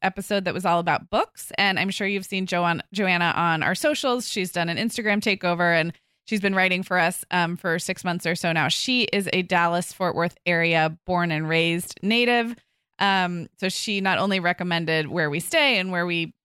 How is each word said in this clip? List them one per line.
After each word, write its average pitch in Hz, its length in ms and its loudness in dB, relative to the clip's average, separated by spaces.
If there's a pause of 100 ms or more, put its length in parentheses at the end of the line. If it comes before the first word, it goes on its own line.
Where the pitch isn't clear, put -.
episode 190 440 -2
that 175 80 -2
was 180 100 -4
all 175 160 4
about 170 300 0
books. - 480 -4
And 196 200 2
I'm 190 120 0
sure 196 160 -4
you've 196 200 -2
seen 185 200 -4
Joann-, 175 340 0 (120)
Joanna 185 440 0
on 165 260 0
our 185 120 0
socials. 269 540 -2
She's 190 220 -4
done 170 180 -2
an 170 100 -4
Instagram 214 420 0
takeover, 175 580 2
and 165 140 0 (340)
she's 214 140 -2
been 196 140 0
writing 185 280 2
for 180 160 0
us, 175 320 0
um, 175 260 0
for 175 220 -2
six - 260 -6
months 175 220 -4
or 165 80 0
so 170 180 -2
now. 156 160 2
She 247 360 0
is 196 280 -2
a 185 100 2
Dallas-Fort 175 720 0
Worth 170 200 -2 (100)
area 165 500 2 (100)
born 175 240 0
and 156 180 -2
raised 170 540 0
native. 233 540 2 (420)
Um, 185 500 0 (100)
so 190 100 -2
she 202 320 -2
not 190 180 2
only 190 220 2
recommended 170 680 0
where 156 220 0
we 151 100 -2
stay 277 380 2
and 185 140 -2
where 175 140 -2
we 170 280 -4 (100)